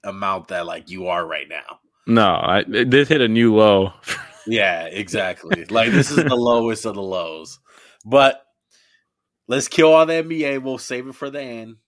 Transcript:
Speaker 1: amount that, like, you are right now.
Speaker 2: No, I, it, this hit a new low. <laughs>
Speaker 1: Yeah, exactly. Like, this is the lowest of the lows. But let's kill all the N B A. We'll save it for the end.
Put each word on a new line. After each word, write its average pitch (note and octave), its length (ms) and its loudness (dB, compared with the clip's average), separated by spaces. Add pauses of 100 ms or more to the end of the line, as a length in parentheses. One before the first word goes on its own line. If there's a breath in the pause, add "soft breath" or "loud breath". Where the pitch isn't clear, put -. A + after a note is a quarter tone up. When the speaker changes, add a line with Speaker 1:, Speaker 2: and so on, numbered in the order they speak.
Speaker 1:
amount G2 460 -6
that, F2 160 -6
like, E2 240 -12
you F#2 180 -10
are F2 180 -2
right D2+ 220 -8
now. D#2 320 -16 (280)
Speaker 2:
No, A2+ 200 4
I, F#2 400 0
it, B2 240 0
this C#3 160 4
hit D3+ 140 2
a A#2 60 2
new A2+ 280 4
low. G2+ 420 4
<laughs> - 60 -20 (440 loud breath)
Speaker 1:
Yeah, G2 360 0
exactly. F2+ 800 -6
Like, A2+ 260 2
this D3 200 2
is D3 60 0
the C#3+ 180 0
lowest A#2 500 0
of G#2+ 80 -6
the G2 80 -10
lows. E2 560 -8 (480 soft breath)
But C3+ 400 2 (1000)
let's C3 200 -2
kill D#3+ 240 4
all D#3+ 140 6
the E3 80 -4
N E3 140 -4
B D#3+ 180 -4
A. C#3 140 -4
We'll C3 180 -8
save B2+ 300 -10
it C3 80 -16
for C#3 160 -12
the C#3+ 100 -12
end. A2+ 360 -16 (100)